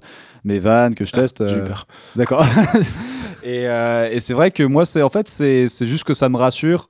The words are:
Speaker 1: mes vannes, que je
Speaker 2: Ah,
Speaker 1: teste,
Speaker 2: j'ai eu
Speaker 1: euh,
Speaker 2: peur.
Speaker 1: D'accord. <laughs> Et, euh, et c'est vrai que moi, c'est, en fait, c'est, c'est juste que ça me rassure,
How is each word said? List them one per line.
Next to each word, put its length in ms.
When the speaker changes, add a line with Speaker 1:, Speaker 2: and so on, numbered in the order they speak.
Speaker 1:
mes 160
vannes, 340
que 120
je 100
Speaker 2:
Ah, 60
Speaker 1:
teste, 260
Speaker 2:
j'ai 80
eu 40
Speaker 1:
euh, 60
Speaker 2:
peur. 220
Speaker 1:
D'accord. 340
<laughs> 60
Et, 240
euh, 440
et 100
c'est 120
vrai 160
que 140
moi, 240
c'est, 160
en 60
fait, 200
c'est, 380
c'est 180
juste 180
que 120
ça 140
me 80
rassure, 520